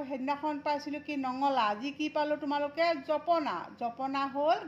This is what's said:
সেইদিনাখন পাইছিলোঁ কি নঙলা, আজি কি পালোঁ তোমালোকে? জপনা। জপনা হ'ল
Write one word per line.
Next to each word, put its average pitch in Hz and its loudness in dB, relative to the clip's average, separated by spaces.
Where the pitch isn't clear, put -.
সেইদিনাখন 285 -2
পাইছিলোঁ 294 -2
কি 294 -6
নঙলা, 262 2
আজি 208 0
কি 302 -2
পালোঁ 302 2
তোমালোকে? 294 0
জপনা। 302 2
জপনা 262 -2
হ'ল 285 2